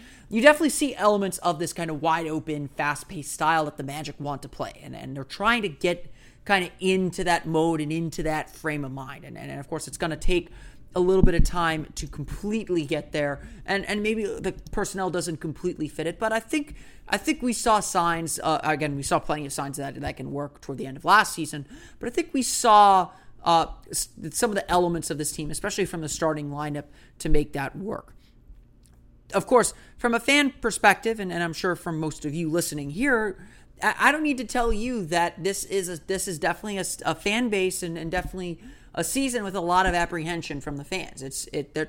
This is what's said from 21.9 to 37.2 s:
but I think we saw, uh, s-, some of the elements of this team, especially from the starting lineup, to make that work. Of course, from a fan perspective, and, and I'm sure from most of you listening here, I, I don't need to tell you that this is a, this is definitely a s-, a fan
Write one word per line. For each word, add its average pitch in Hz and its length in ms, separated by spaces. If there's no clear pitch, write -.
but 226 100
I - 20
think 320 240
we 262 80
saw, 202 680
uh, 165 240
s-, - 180
some 240 200
of 202 60
the - 140
elements 175 400
of 151 60
this 147 160
team, 151 180
especially 202 360
from 165 160
the 151 60
starting 151 420
lineup, 147 340
to 165 80
make 151 260
that 139 200
work. - 400
Of 196 140
course, 240 260
from 233 180
a 233 60
fan 285 300
perspective, 220 580
and, 185 140
and 170 100
I'm 165 120
sure 208 200
from 160 240
most 151 280
of 143 80
you 165 160
listening 151 400
here, 220 580
I, 208 160
I 254 140
don't 311 100
need 294 160
to 247 60
tell 233 300
you 220 320
that 170 360
this 196 220
is 185 240
a, 180 80
this 190 220
is 165 100
definitely 185 380
a 190 40
s-, - 260
a 160 80
fan 226 340